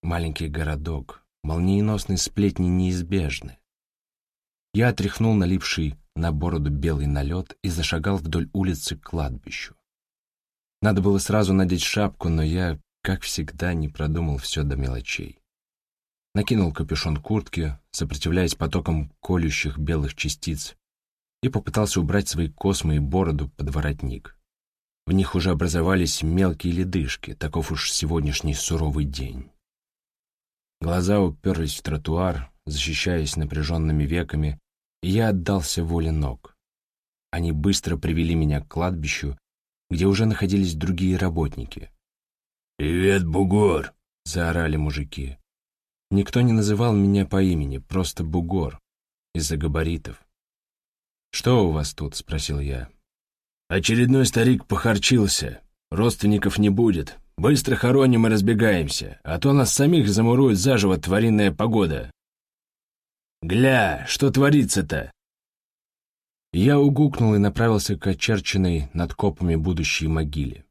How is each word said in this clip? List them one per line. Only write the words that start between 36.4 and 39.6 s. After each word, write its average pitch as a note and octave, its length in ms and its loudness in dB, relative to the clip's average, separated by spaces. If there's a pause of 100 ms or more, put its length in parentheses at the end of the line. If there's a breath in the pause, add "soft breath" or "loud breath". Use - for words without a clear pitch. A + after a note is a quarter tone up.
Они E2+ 200 -2
быстро D#2 460 -2
привели E2 380 0
меня D2 260 0
к - 60 -14
кладбищу, D#2 720 -4 (520)